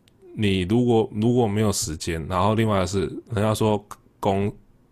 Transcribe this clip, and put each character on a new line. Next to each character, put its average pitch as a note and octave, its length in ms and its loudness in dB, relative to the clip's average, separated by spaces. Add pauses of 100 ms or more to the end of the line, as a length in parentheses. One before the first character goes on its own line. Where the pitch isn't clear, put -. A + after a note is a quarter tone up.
(340)
你 G2 280 0
如 A2+ 220 2
果， A2+ 280 2
如 A2 200 0
果 A#2+ 140 2
没 G#2 140 0
有 A2 100 2
时 D#2+ 260 -4
间， E2 300 -6
然 F2+ 160 0
后 G#2+ 120 2
另 A2 140 2
外 F#2+ 180 2
是 F#2 200 -2 (240)
人 A2+ 60 -4
家 G#2+ 180 2
说 G#2 300 0 (340)
公-， G2+ 340 0 (400)